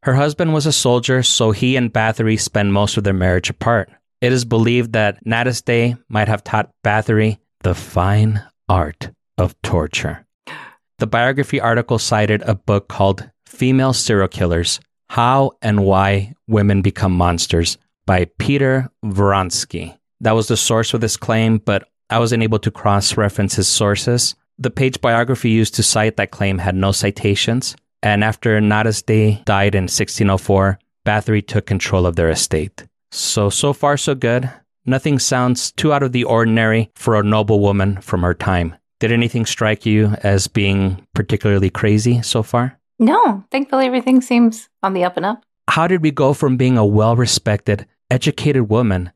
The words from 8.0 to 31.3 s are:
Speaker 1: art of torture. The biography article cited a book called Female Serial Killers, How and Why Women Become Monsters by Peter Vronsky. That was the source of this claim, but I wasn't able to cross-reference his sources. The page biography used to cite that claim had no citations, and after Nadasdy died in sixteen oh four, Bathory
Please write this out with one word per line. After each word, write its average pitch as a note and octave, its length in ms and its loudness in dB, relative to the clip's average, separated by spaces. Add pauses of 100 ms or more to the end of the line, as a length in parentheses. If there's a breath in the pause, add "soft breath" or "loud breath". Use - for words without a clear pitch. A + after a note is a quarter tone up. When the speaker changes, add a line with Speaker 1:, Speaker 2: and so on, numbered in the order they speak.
Speaker 1:
art E2 420 -2 (260)
of - 260 -4
torture. - 600 -4 (760 loud breath)
The A2+ 100 -4
biography C3 520 0
article A#2 380 0
cited G#2+ 440 0
a A2 120 0
book G2+ 320 -2
called G2 420 -2 (180)
Female C3 460 0
Serial G2+ 360 0
Killers, E2+ 500 -2 (320)
How C3 400 2 (100)
and G#2 240 0
Why G2 500 2 (120)
Women G2+ 360 2
Become F#2 340 0
Monsters F2 600 0 (280)
by F#2 200 2 (120)
Peter C3 500 0 (160)
Vronsky. F#2+ 920 -2 (220)
That A2 160 2
was A2 100 0
the A#2 100 0
source A2+ 380 -2
of A#2 60 0
this A2 160 -4
claim, A2+ 420 0
but G2+ 300 -2 (220)
I A2+ 100 0
wasn't A#2 240 0
able A2 160 0
to - 100 -4
cross-reference G2+ 840 -2
his F#2+ 100 0
sources. A2+ 680 -2 (220)
The B2+ 120 -4
page C3 320 -4
biography A#2+ 480 0
used A2 240 2
to - 80 -2
cite A2 340 0
that G2+ 140 -4
claim G2 260 -2
had F2+ 180 -2
no F#2+ 160 0
citations, G#2 840 -2 (260)
and G#2 220 2
after A2 340 0
Nadasdy G#2+ 840 2
died G2+ 300 2
in F#2 120 0
sixteen G2+ 440 -2
oh F#2+ 80 2
four, G2 400 2 (260)
Bathory G#2+ 420 0